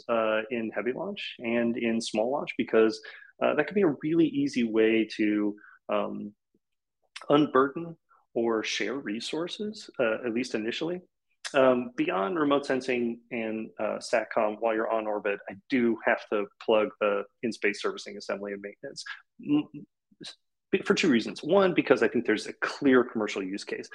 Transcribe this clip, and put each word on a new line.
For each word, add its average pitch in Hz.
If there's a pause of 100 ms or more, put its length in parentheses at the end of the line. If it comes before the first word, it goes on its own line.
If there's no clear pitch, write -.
uh, 110
in 113
heavy 110
launch 196
and 117
in 117
small 113
launch, 160
because, 110 (420)
uh, 123
that 147
could 190
be 208
a 151
really 160
easy 135
way 110 (100)
to, 104 (340)
um, 104 (960)
unburden 147 (360)
or 117
share 110
resources, 156 (100)
uh, 113
at 113
least 123
initially. 156 (520)
Um, 127
beyond 180
remote 143
sensing 120 (120)
and, 110 (100)
uh, 104
satcom, 110
while 113
you're 110
on 110
orbit, 104 (100)
I 104 (140)
do 117
have -
to 104 (160)
plug 107 (100)
the 101 (200)
in-space 107
servicing 104
assembly 101
and 101
maintenance, 101 (420)
m-, 147 (1000)
for 208
two 196
reasons. 107
One, 185
because 135
I 107
think 120
there's 107
a -
clear 131
commercial 104
use 95
case. -